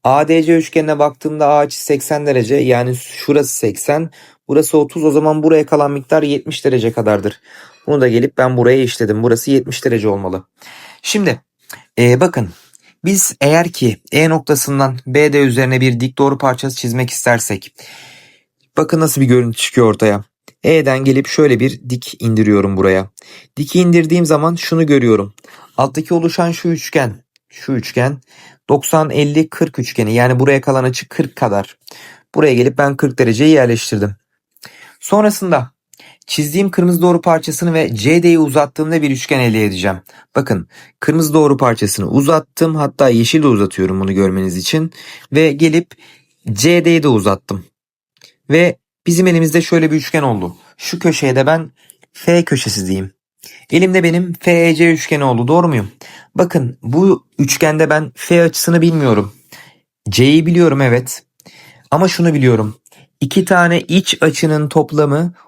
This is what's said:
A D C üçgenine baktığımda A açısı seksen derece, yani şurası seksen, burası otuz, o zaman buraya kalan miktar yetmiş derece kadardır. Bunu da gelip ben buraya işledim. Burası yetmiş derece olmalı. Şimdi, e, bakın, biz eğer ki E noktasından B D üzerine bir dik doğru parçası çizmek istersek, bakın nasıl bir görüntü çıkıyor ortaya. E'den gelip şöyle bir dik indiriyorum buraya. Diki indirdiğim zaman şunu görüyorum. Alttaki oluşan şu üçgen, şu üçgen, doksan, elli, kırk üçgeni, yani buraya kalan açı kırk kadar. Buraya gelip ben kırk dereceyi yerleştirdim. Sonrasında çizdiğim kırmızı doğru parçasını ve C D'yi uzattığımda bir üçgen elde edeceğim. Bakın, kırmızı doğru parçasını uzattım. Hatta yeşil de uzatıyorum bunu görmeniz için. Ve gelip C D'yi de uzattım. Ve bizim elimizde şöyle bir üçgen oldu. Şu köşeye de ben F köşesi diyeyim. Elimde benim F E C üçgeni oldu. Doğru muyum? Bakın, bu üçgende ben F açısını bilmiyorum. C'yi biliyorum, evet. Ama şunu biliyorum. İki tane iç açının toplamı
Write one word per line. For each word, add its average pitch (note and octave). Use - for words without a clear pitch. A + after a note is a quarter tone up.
A C#3+
D D#3+
C E3
üçgenine D#3
baktığımda D3
A D3
açısı C#3+
seksen D3
derece, B2+
yani B2
şurası -
seksen, D3
burası D#3
otuz, D3+
o D3+
zaman D#3
buraya D#3
kalan D3
miktar C#3+
yetmiş C#3+
derece A#2
kadardır. G#2
Bunu C#3+
da B2+
gelip A#2+
ben B2+
buraya B2+
işledim. A2
Burası A#2
yetmiş C3+
derece A2+
olmalı. F#2+
Şimdi, F3
e, B2
bakın, C3+
biz F#3+
eğer D#3+
ki A#2
E D#3
noktasından C#3
B C#3+
D C#3+
üzerine B2+
bir B2
dik C3
doğru C#3
parçası C3
çizmek B2
istersek, -
bakın D#3+
nasıl D3
bir C3+
görüntü A#2+
çıkıyor -
ortaya. G#2
E'den C3+
gelip C3+
şöyle C#3
bir C3
dik -
indiriyorum G#2
buraya. F#2+
Diki D3
indirdiğim E3+
zaman D#3
şunu E3
görüyorum. A#2
Alttaki C3+
oluşan E3+
şu E3+
üçgen, C3+
şu -
üçgen, C3
doksan, D#3
elli, D3
kırk -
üçgeni, A2+
yani B2
buraya C3+
kalan C3
açı B2+
kırk -
kadar. G2+
Buraya D3+
gelip B2
ben C#3
kırk C3+
dereceyi B2+
yerleştirdim. A2+
Sonrasında G3
çizdiğim D#3+
kırmızı F3
doğru F3
parçasını E3
ve D#3+
C D3+
D'yi E3+
uzattığımda D#3
bir C#3+
üçgen C3
elde A2
edeceğim. F#2+
Bakın, G#2+
kırmızı D#3
doğru D3
parçasını G#2+
uzattım. D#3
Hatta C#3+
yeşil A#2+
de D3
uzatıyorum F#2+
bunu F#2+
görmeniz F#2+
için. D#3+
Ve D#3
gelip D#3+
C D#3
D'yi E3
de D3
uzattım. G2+
Ve E3+
bizim F3
elimizde E3
şöyle D#3+
bir D#3
üçgen D3+
oldu. G2
Şu -
köşeye C#3
de C3+
ben D#3+
F E3+
köşesi G#2
diyeyim. F#2+
Elimde F#3
benim E3+
F E3+
E D#3+
C E3+
üçgeni D#3
oldu. A#2+
Doğru E3+
muyum? A2
Bakın, C3
bu E3+
üçgende D#3
ben D3+
F E3+
açısını E3+
bilmiyorum. C3
C'yi C#3+
biliyorum, E3+
evet. B2+
Ama E3+
şunu E3+
biliyorum. A#2
İki F3+
tane F3
iç -
açının D3+
toplamı D3+